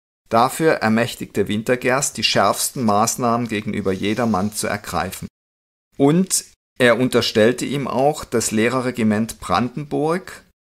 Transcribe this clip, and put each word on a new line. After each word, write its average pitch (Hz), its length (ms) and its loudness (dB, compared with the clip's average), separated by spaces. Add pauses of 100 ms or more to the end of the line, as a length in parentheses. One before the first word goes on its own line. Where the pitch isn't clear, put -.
(280)
Dafür 127 460 2
ermächtigte 110 760 -2
Wintergerst, 123 680 -2
die 113 60 -4
schärfsten 113 640 0
Maßnahmen 117 640 0
gegenüber 104 440 -4
jedermann 104 600 -2
zu - 160 -6
ergreifen. 92 580 -6 (680)
Und 156 480 2 (340)
er 120 220 4
unterstellte 117 640 2
ihm 127 240 -6
auch, 139 360 0
das 113 280 -2
Lehrerregiment 113 880 0
Brandenburg 143 1040 -4 (240)